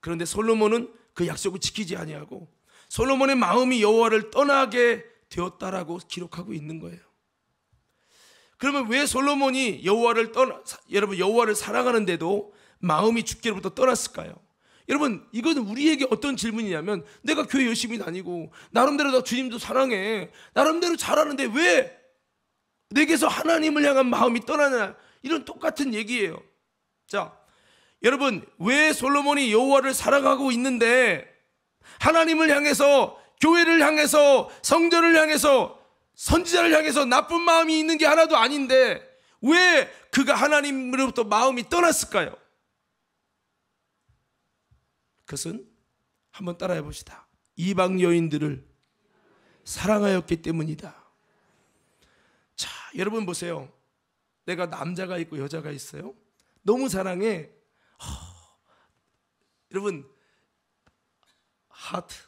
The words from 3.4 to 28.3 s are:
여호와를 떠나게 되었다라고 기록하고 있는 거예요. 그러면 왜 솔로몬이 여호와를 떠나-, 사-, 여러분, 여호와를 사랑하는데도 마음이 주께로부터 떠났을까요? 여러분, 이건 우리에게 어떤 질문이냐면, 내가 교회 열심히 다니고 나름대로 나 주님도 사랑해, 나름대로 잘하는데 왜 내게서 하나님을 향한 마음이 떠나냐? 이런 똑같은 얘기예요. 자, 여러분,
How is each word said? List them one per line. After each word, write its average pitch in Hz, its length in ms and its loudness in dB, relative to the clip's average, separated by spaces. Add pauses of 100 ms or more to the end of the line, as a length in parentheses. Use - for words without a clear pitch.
여호와를 220 500 2
떠나게 247 760 2 (240)
되었다라고 175 720 -8 (100)
기록하고 180 440 -12
있는 156 260 -12
거예요. 170 200 -18 (1600)
그러면 277 320 -2
왜 269 160 0
솔로몬이 269 800 -2
여호와를 226 480 0
떠나-, 247 320 -2
사-, - 120 -16 (140)
여러분, 196 260 -2
여호와를 214 380 2
사랑하는데도 208 1000 -2 (260)
마음이 196 440 0
주께로부터 190 460 -6
떠났을까요? 240 680 -2 (540)
여러분, 269 420 -2
이건 285 260 -2
우리에게 269 520 0
어떤 269 260 -2
질문이냐면, 202 680 -6 (160)
내가 320 260 -2
교회 269 180 0
열심히 233 320 -4
다니고 175 540 -10 (200)
나름대로 285 400 2
나 254 120 2
주님도 247 340 -4
사랑해, 220 720 -2 (220)
나름대로 330 440 2
잘하는데 294 480 0 (100)
왜 311 420 2 (920)
내게서 294 400 2
하나님을 311 560 0
향한 269 240 2
마음이 240 360 0
떠나냐? 269 520 -2 (240)
이런 285 240 -6
똑같은 294 480 -6
얘기예요. 214 500 -6 (680)
자, 175 260 -6 (680)
여러분, 254 540 0